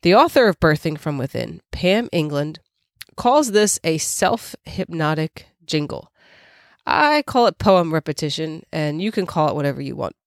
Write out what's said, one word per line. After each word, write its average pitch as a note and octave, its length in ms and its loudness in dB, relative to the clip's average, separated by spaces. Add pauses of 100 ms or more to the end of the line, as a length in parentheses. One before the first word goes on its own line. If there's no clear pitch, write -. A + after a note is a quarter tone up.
The F3 120 4
author C4 340 6
of F3+ 120 0
Birthing D#3 400 0
from D3 180 -6
Within, B2 440 -8 (100)
Pam G3+ 400 0
England, D3+ 480 -4 (560)
calls C4 360 2
this G#3 320 2
a D#3+ 140 -2
self-hypnotic - 1500 -4 (180)
jingle. - 460 -4 (760)
I D4+ 400 2
call A#3+ 220 2
it F3+ 100 0
poem F3+ 340 4
repetition, D#3 800 -6
and D3+ 300 -4
you G#3+ 100 -2
can F#3+ 140 -4
call D#3 240 0
it - 60 -4
whatever C#3+ 260 -2
you C3+ 140 -10
want. A#2+ 200 -8 (120)